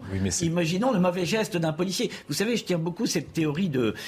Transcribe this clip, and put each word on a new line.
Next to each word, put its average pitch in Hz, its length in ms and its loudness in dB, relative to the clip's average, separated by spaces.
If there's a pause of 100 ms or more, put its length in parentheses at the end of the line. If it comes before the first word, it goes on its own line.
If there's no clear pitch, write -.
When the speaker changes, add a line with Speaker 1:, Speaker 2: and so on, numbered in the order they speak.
(140)
Speaker 1:
Oui, 95 80 -2
mais 95 100 2
c'est - 140 0
Speaker 2:
imaginons 175 480 2
le 202 60 2
mauvais 180 260 2
geste 202 320 0
d'un 165 160 2
policier. 185 360 -2 (200)
Vous 143 60 -2
savez, 226 220 2
je - 60 -4
tiens 180 140 0
beaucoup 170 280 -2
cette - 280 -2
théorie 160 360 0
de, 127 240 2 (140)